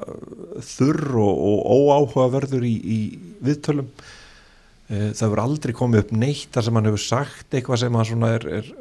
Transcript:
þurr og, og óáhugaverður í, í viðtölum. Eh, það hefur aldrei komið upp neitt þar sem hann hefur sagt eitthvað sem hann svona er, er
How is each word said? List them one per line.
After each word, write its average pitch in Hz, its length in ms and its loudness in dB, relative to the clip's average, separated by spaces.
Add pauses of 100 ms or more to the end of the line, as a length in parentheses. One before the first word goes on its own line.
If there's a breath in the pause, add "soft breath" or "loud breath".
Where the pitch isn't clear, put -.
(600)
þurr 143 580 -2
og, 101 180 4
og 95 300 2
óáhugaverður 135 1000 4
í, 120 100 0
í 107 240 -2 (380)
viðtölum. 147 500 -2 (1000 soft breath)
Eh, 107 200 -2
það 107 140 -4
hefur 104 180 2
aldrei 139 320 -2
komið 113 300 2
upp - 100 -12
neitt 127 400 -2
þar 120 120 0
sem 117 120 0
hann 107 120 4
hefur 104 120 0
sagt - 520 -4
eitthvað 127 280 -2
sem 120 160 0
hann 113 80 2
svona 113 260 0
er, 113 160 -2
er 87 220 -6 (120)